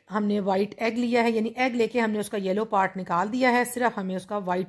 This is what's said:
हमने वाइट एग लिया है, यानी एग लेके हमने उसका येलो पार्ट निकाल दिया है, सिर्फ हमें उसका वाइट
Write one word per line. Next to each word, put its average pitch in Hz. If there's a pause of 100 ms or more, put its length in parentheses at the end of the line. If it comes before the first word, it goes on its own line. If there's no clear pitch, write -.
हमने 208
वाइट 196
एग 226
लिया 240
है, 233
यानी 226
एग 254
लेके 233
हमने 214
उसका 208
येलो 196
पार्ट 190
निकाल 185
दिया 254
है, 240
सिर्फ 233
हमें 185
उसका 185
वाइट 180